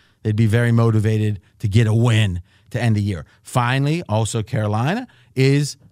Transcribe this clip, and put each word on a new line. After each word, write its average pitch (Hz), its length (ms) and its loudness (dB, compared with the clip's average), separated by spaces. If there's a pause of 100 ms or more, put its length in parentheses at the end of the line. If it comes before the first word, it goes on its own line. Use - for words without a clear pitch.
(240)
They'd 110 120 -2
be 113 120 2
very 117 240 2
motivated 110 680 0 (200)
to - 80 -4
get 107 200 4
a 110 60 0
win 110 480 0 (300)
to 110 100 -6
end 113 140 2
the 104 60 0
year. 95 240 -4 (160)
Finally, 135 680 -2
also 110 320 -2
Carolina 113 680 -4 (280)
is 139 420 2 (140)